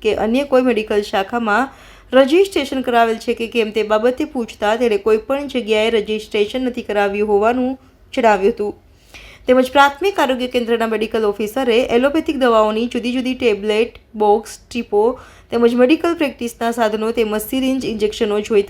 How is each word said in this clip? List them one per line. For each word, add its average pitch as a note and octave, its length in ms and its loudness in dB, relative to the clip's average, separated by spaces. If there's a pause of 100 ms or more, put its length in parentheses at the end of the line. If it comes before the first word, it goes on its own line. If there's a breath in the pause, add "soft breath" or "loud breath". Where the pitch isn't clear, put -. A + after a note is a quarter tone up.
કે G#3 140 0 (100)
અન્ય A#3+ 240 0
કોઈ B3+ 160 2
મેડિકલ G#3+ 440 0
શાખામાં A3 600 -2 (480 loud breath)
રજિસ્ટ્રેશન C#4 680 2
કરાવેલ A#3 360 2
છે A#3 140 -2
કે A3+ 160 -6
કેમ A3 240 0
તે G#3+ 140 0
બાબતે A#3 320 2 (100)
પૂછતા A3 480 -2
તેણે G#3+ 240 2
કોઈ G#3+ 240 2
પણ C#4 240 -4
જગ્યાએ A3 400 0
રજિસ્ટ્રેશન G#3+ 760 -2
નથી A#3+ 200 -8
કરાવ્યું G#3 420 0
હોવાનું A#3+ 400 2 (420 soft breath)
જણાવ્યું A3 440 2
હતું. G#3 180 -6 (720 loud breath)
તેમજ B3+ 300 2
પ્રાથમિક C#4+ 480 2
આરોગ્ય B3+ 320 -2
કેન્દ્રના A3+ 380 0
મેડિકલ A3 340 -2
ઓફિસરે A3 500 0 (200)
એલોપેથિક C#4+ 440 0
દવાઓની A3 460 2
જુદી A#3+ 260 -4
જુદી B3+ 240 -2
ટેબ્લેટ, G#3+ 640 0 (220)
બોક્સ, G#3+ 340 0
ટીપો A3+ 480 -2 (480 loud breath)
તેમજ A#3+ 260 2
મેડિકલ D#4+ 400 2
પ્રેક્ટિસના A#3 600 -4
સાધનો A3 400 -2
તેમજ G#3+ 260 -2
સિરિંજ, C4 460 -2
ઇન્જેક્શનો G#3 560 -2
જોઈ G3+ 200 2